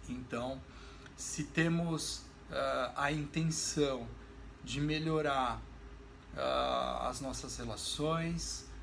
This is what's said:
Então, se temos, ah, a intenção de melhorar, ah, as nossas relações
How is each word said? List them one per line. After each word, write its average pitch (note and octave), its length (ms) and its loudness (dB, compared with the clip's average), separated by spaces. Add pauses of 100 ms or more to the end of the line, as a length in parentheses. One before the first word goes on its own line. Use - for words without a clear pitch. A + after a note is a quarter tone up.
Então, B2+ 520 -4 (560)
se - 280 -2
temos, E3 760 2 (280)
ah, C3+ 460 2
a C#3+ 160 2
intenção D3 960 2 (560)
de B2 180 -2
melhorar, D3+ 800 4 (760)
ah, B2 720 2
as B2 120 -4
nossas C3 360 -4
relações D#3 1120 0 (120)